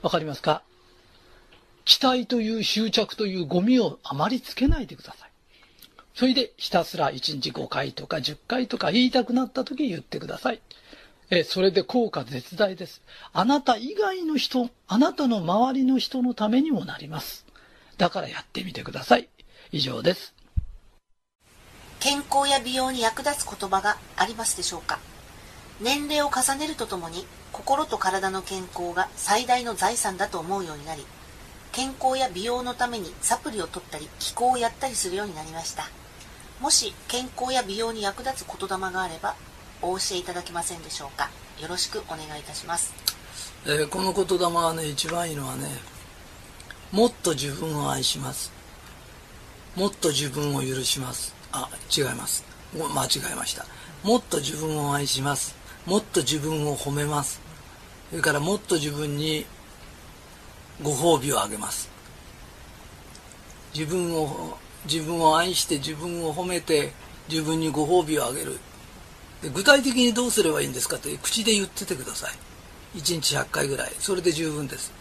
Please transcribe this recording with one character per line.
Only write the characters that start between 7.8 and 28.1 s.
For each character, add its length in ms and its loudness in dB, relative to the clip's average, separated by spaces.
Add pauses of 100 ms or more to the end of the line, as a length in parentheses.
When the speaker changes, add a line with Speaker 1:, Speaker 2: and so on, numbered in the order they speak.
Speaker 1:
と 120 -10
か 160 -2
十 140 -4
回 320 -2
と 100 -2
か 140 2
言 140 8
い 60 4
た 120 4
く 100 0
な 120 4
っ 40 -8
た 140 -2
時 240 -2
言 120 -2
っ 20 -10
て 180 -8
く 80 -10
だ 100 -8
さ 140 0
い。 100 -6 (720)
え 100 6
ー、 20 2
そ 180 0
れ 100 8
で 100 4
効 300 2
果 120 -2
絶 320 -8
大 200 2
で 100 -10
す。 160 -18 (320)
あ 120 4
な 160 6
た 160 4
以 180 -6
外 300 2
の 120 2
人、 320 2 (180)
あ 120 2
な 140 8
た 140 2
の 120 4
周 400 4
り 60 4
の 120 6
人 240 0
の 140 2
た 140 2
め 120 6
に 80 4
も 160 2
な 120 -8
り 100 -12
ま 140 -8
す。 260 -12 (500)
だ 140 4
か 100 -4
ら 80 -6
や 120 -8
っ 40 -16
て 180 -8
み 100 -10
て 100 -8
く 80 -10
だ 120 -8
さ 140 8
い。 120 -2 (420)
以 80 -2
上 240 -2
で 100 4
す。 220 -10 (1600)
Speaker 2:
健 300 0
康 180 4
や 120 4
美 160 -4
容 160 2
に 100 -2
役 220 0
立 220 0
つ 40 -8
言 200 -6
葉 120 2
が 160 0 (200)
あ 80 4
り 100 -8
ま 100 -4
す 100 0
で 80 -6
し 100 -2
ょ 60 -6
う 20 -12
か？ 180 -4 (840)
年 220 0
齢 180 0
を 60 2
重 280 2
ね 120 -2
る 80 -6
と 100 -4
と 120 -6
も 120 -8
に、 160 -8 (260)
心 340 2
と 120 -4
体 320 2